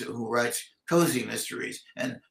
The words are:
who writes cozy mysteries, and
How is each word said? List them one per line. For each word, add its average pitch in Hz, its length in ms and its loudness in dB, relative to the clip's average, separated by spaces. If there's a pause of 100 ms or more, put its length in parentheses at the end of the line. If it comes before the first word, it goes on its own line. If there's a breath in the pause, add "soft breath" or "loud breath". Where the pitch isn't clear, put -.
who 117 240 -6
writes 120 340 0 (240)
cozy 143 360 4
mysteries, - 600 -6 (120)
and - 240 -4 (120)